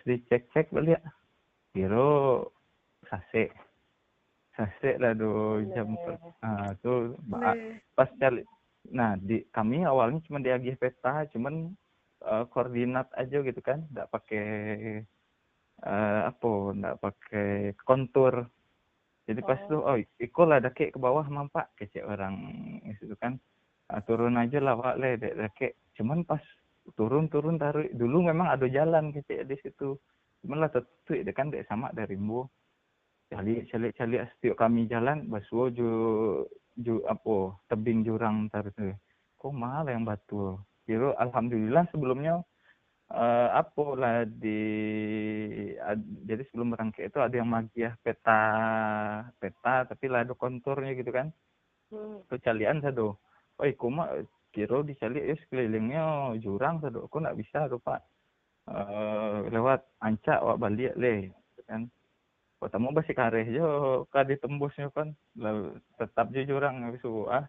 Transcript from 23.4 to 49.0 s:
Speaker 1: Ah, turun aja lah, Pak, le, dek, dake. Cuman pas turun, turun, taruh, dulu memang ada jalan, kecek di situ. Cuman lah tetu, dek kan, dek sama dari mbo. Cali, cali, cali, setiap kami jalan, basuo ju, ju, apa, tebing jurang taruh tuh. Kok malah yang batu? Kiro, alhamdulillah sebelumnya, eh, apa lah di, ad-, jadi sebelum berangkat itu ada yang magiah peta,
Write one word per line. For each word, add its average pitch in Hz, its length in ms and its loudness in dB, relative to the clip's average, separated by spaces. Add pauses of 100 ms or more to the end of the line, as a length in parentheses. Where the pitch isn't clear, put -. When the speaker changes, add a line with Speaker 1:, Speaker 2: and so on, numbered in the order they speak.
Speaker 1:
Ah, 107 100 -6
turun 120 380 2
aja 127 260 2
lah, 123 160 4
Pak, 123 160 0
le, 131 140 2 (100)
dek, - 140 -4
dake. 110 340 -4 (300)
Cuman 156 260 0
pas 151 160 -2 (560)
turun, 135 320 2
turun, 151 320 0
taruh, 147 320 0
dulu 139 380 4
memang 165 180 4
ada 131 160 2
jalan, 151 480 4
kecek 139 320 -6
di 135 160 -6
situ. 139 380 -6 (420)
Cuman 151 220 -2
lah 151 100 2
tetu, - 480 -2
dek 98 160 -4
kan, 143 160 -2
dek - 160 -6
sama 120 240 -4
dari 104 240 -6
mbo. 113 320 -2 (800)
Cali, 107 400 -2
cali, 113 280 -2
cali, 120 200 0 (200)
setiap 117 240 0
kami 117 280 6
jalan, 127 400 0
basuo 117 440 0
ju, 120 160 0 (880)
ju, 117 320 -2
apa, 98 480 0 (120)
tebing 113 360 2
jurang 110 480 0
taruh 104 200 -4
tuh. 98 200 -4 (480)
Kok 139 120 -8
malah 135 400 -4
yang 117 120 -2
batu? 101 560 -4 (240)
Kiro, 120 320 2
alhamdulillah 120 760 2
sebelumnya, 147 480 0 (720)
eh, 120 400 4
apa 147 320 2 (120)
lah 120 280 2
di, 110 360 -2 (1160)
ad-, 104 480 -6
jadi 110 160 -4 (120)
sebelum 117 200 -2
berangkat 110 400 -6
itu 147 80 -2
ada 127 160 2
yang 120 120 0
magiah 113 520 -2
peta, 113 440 4 (960)